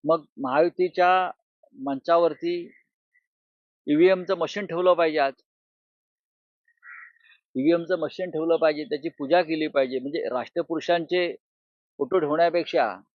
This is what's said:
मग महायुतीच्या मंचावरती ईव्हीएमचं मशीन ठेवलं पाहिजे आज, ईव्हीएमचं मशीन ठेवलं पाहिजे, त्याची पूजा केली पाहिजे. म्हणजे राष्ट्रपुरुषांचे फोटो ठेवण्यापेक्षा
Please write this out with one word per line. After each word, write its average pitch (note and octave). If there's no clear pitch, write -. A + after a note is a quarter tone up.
मग D#3
महायुतीच्या F3+
मंचावरती E3+
ईव्हीएमचं F3+
मशीन F3+
ठेवलं F3+
पाहिजे D#3+
आज, C#3
ईव्हीएमचं E3+
मशीन E3
ठेवलं D#3+
पाहिजे, D3+
त्याची D3
पूजा D#3
केली D#3
पाहिजे. C3
म्हणजे C#3+
राष्ट्रपुरुषांचे E3+
फोटो C#3+
ठेवण्यापेक्षा D#3+